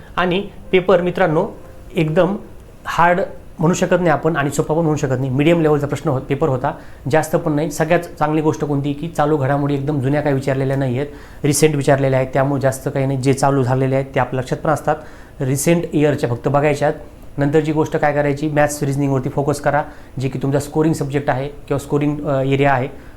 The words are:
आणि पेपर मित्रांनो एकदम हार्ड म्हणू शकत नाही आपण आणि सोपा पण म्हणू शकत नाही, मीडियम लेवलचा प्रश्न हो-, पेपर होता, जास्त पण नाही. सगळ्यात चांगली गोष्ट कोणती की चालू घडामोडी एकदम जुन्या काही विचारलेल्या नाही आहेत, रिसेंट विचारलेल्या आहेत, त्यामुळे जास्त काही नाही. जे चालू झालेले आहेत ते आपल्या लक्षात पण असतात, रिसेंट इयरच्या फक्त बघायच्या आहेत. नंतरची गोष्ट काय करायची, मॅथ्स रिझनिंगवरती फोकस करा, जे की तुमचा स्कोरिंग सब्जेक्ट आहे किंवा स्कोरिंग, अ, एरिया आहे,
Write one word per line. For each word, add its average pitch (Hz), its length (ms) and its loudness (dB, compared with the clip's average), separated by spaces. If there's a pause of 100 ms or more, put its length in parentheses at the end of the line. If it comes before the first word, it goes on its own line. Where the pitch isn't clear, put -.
(160)
आणि 180 280 0 (280)
पेपर 185 280 6
मित्रांनो 175 480 2 (460)
एकदम 165 420 2 (480)
हार्ड 175 360 2 (380)
म्हणू 175 160 4
शकत 180 240 2
नाही 175 100 2
आपण 156 280 2
आणि 139 140 0
सोपा - 240 -2
पण 165 60 0
म्हणू 151 160 2
शकत 131 220 -2
नाही, 135 120 -2
मीडियम 151 300 4
लेवलचा 151 260 2
प्रश्न 165 240 -4
हो-, 131 100 0
पेपर 139 280 -2
होता, 135 240 -2 (380)
जास्त 151 260 2
पण 156 160 0
नाही. 151 180 0
सगळ्यात 165 300 0
चांगली 156 400 -2
गोष्ट 151 240 0
कोणती 143 280 -2
की 147 160 -8
चालू 156 280 0
घडामोडी 143 380 0
एकदम 143 260 -2
जुन्या 139 200 0
काही 143 140 0
विचारलेल्या 135 420 0
नाही 131 220 -2
आहेत, 147 100 -4 (360)
रिसेंट 147 320 4
विचारलेल्या 135 420 2
आहेत, 131 140 -2
त्यामुळे 139 280 0
जास्त 131 340 0
काही 139 120 0
नाही. 135 120 0
जे 135 140 4
चालू 139 300 4
झालेले 131 320 2
आहेत 135 200 0
ते 135 60 2
आपल्या 127 220 -2
लक्षात 143 140 -4
पण 160 140 -2
असतात, 151 260 0 (440)
रिसेंट 147 520 2
इयरच्या 147 380 2
फक्त 120 180 -2
बघायच्या 143 400 2
आहेत. - 120 -4 (380)
नंतरची 147 340 2
गोष्ट 151 240 0
काय 151 160 2
करायची, 147 360 0
मॅथ्स 147 340 0
रिझनिंगवरती 139 460 0
फोकस 143 320 -2
करा, 147 220 2 (380)
जे 135 80 -2
की 135 140 -6
तुमचा 139 180 0
स्कोरिंग 156 340 0
सब्जेक्ट 143 360 -2
आहे 135 180 -2
किंवा - 300 -6
स्कोरिंग, 147 480 -2
अ, 135 160 0
एरिया 139 300 2
आहे, 131 160 0 (280)